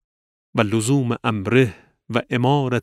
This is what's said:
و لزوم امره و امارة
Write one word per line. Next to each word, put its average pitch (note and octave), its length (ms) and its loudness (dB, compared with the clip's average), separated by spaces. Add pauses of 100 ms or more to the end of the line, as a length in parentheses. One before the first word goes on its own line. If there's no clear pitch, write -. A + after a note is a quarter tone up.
(540)
و A#2+ 60 2
لزوم A2+ 640 0
امره A2 500 0 (360)
و A#2 200 -2
امارة B2+ 520 0